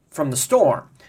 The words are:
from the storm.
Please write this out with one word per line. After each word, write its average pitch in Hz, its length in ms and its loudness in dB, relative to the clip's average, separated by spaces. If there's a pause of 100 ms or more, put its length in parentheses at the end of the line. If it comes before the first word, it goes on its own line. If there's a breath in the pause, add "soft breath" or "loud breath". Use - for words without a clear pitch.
from 143 220 -6
the 123 60 -4
storm. 175 520 0 (200 soft breath)